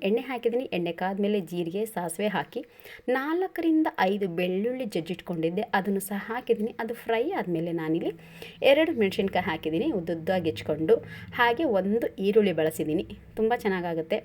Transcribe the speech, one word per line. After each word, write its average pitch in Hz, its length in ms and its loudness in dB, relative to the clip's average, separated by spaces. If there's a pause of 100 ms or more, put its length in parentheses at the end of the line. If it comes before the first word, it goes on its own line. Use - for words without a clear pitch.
ಎಣ್ಣೆ 220 180 2
ಹಾಕಿದ್ದೀನಿ. 247 420 -2
ಎಣ್ಣೆ 170 280 -2
ಕಾದ್ಮೇಲೆ 196 500 0
ಜೀರಿಗೆ, 175 440 -4
ಸಾಸಿವೆ 196 420 -4
ಹಾಕಿ 196 380 -4 (420)
ನಾಲ್ಕರಿಂದ 320 800 2 (120)
ಐದು 196 280 2
ಬೆಳ್ಳುಳ್ಳಿ 190 580 -2
ಜಜ್ಜಿಟ್ಕೊಂಡಿದ್ದೆ, 175 760 -2
ಅದನ್ನು 196 380 0
ಸಹ - 180 -6
ಹಾಕಿದ್ದೀನಿ. 220 600 -2
ಅದು 226 140 -4
ಫ್ರೈ 233 380 -2
ಆದಮೇಲೆ 175 400 -2
ನಾನಿಲ್ಲಿ 165 400 0 (500)
ಎರಡು 311 300 6
ಮೆಣಸಿನ್ಕಾಯಿ 196 540 0
ಹಾಕಿದ್ದೀನಿ, 165 460 0
ಉದ್ದುದ್ದಾಗಿ 170 580 -2
ಹೆಚ್ಕೊಂಡು. 160 460 0 (380)
ಹಾಗೆ 240 300 2
ಒಂದು 214 520 2
ಈರುಳ್ಳಿ 202 380 4
ಬಳಸಿದ್ದೀನಿ, 160 640 0 (180)
ತುಂಬ 220 200 2
ಚೆನ್ನಾಗಾಗುತ್ತೆ. 180 680 0